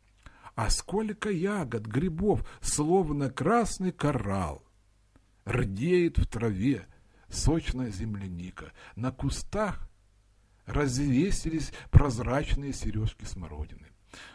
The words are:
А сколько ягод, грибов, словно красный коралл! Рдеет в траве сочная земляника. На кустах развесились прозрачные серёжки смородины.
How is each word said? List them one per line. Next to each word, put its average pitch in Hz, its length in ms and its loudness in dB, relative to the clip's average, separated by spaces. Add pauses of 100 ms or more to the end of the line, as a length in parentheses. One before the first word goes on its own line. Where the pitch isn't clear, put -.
(560)
А 110 140 -2
сколько 214 600 -2
ягод, 165 560 -2
грибов, 160 600 2 (160)
словно 151 680 2
красный 185 600 0
коралл! 98 720 -2 (840)
Рдеет 127 720 2
в - 100 4
траве 107 600 0 (400)
сочная 131 640 0
земляника. 92 840 -8 (220)
На 127 160 -4
кустах - 800 -4 (760)
развесились 143 1080 2 (180)
прозрачные 135 840 4
серёжки 110 500 -4
смородины. 76 640 -10 (480)